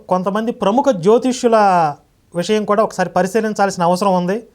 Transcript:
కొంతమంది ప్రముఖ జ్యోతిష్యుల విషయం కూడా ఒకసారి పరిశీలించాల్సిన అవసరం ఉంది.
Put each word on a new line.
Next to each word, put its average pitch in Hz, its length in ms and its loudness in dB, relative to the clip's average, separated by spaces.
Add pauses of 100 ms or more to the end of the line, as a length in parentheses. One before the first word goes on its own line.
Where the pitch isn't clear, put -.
కొంతమంది 196 420 -2
ప్రముఖ 240 400 0
జ్యోతిష్యుల 233 640 2 (800)
విషయం 214 300 -2
కూడా 208 180 2
ఒకసారి 185 260 -4
పరిశీలించాల్సిన 196 760 -2
అవసరం 180 320 0
ఉంది. 180 280 -2 (120)